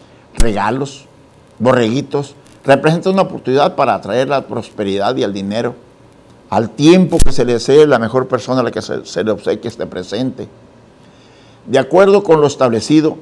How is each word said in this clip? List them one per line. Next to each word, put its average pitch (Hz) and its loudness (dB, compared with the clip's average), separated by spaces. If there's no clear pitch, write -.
Regalos, 113 -2
borreguitos, 127 -2
representan 156 0
una 190 2
oportunidad 147 -2
para 123 0
atraer 113 -4
la 135 -4
prosperidad 104 -6
y 135 -2
el 101 -4
dinero 104 -6
al 110 -2
tiempo 165 2
que - 8
se 120 2
le 120 0
desee 139 4
la 135 4
mejor 123 -2
persona 127 -4
a - 2
la 117 -2
que 104 -8
se, - -10
se - -6
le 110 -2
obsequie 95 -6
esté - -10
presente. 110 -8
De 123 0
acuerdo 196 2
con 156 2
lo 143 4
establecido, 135 0